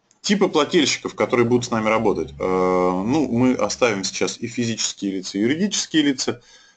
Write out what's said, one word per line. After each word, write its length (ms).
Типы 260
плательщиков, 680
которые 320
будут 180
с 60
нами 160
работать. 440
Э, 760
ну, 220
мы 260
оставим 500
сейчас 340
и 100
физические 680
лица, 200
и 40
юридические 640
лица. 380